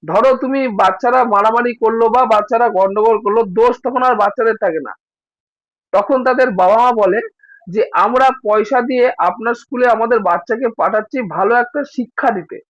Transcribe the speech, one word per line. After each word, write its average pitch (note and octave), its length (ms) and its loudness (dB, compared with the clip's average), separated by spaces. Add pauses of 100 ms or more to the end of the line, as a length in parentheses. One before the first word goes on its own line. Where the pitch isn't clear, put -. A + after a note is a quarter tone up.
ধরো A#3 300 2
তুমি C4 320 -2
বাচ্চারা G#3+ 560 0
মারামারি A3+ 520 0
করলো A3+ 320 0
বা B3 160 2
বাচ্চারা A3+ 440 0
গন্ডগোল G3+ 540 2
করলো, A3 200 0
দোষ A3+ 420 2
তখন B3+ 180 -2
আর B3+ 120 2
বাচ্চাদের G#3 460 0
থাকে E3+ 200 -2
না। A2+ 140 -14 (960)
তখন G3 320 0
তাদের B3+ 260 2
বাবা F#3 260 2
মা B3 160 2
বলে G#3 280 0 (480)
যে, G3 240 -2
"আমরা A#3+ 360 2 (140)
পয়সা G#3+ 380 0
দিয়ে B3 380 0
আপনার A3 360 -2
স্কুলে B3 340 -4
আমাদের A3+ 320 2
বাচ্চাকে G#3 560 -2
পাঠাচ্ছি G#3+ 520 -2
ভালো F#3+ 260 0
একটা B3 300 -2
শিক্ষা B3 460 -4
দিতে। F#3+ 280 -8 (120)